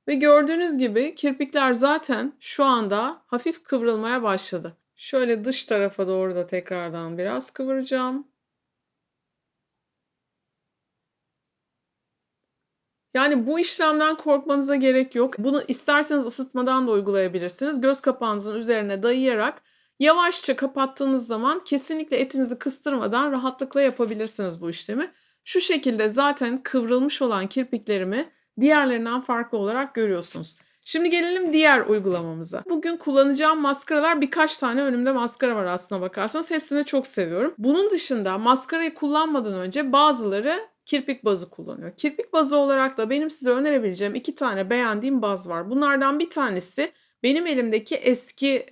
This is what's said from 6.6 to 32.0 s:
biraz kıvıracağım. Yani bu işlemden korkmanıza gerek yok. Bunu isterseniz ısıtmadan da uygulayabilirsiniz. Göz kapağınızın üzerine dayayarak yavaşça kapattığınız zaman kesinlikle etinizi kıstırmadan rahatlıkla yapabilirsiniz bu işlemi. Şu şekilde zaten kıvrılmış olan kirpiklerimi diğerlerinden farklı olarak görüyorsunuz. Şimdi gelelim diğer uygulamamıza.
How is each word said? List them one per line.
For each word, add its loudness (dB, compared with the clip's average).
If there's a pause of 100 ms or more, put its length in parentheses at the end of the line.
biraz -4
kıvıracağım. -4 (4000)
Yani 2
bu 0
işlemden 2
korkmanıza 2
gerek 2
yok. 0
Bunu 0
isterseniz 2
ısıtmadan -2
da 0
uygulayabilirsiniz. 0
Göz 2
kapağınızın -2
üzerine -2
dayayarak 0 (360)
yavaşça 2
kapattığınız -2
zaman -2
kesinlikle -2
etinizi -2
kıstırmadan -2
rahatlıkla -2
yapabilirsiniz -2
bu -6
işlemi. -6 (320)
Şu 0
şekilde 0
zaten 0
kıvrılmış 0
olan 0
kirpiklerimi -4 (240)
diğerlerinden 2
farklı -2
olarak -2
görüyorsunuz. -2 (280)
Şimdi 0
gelelim 0
diğer 6
uygulamamıza. -2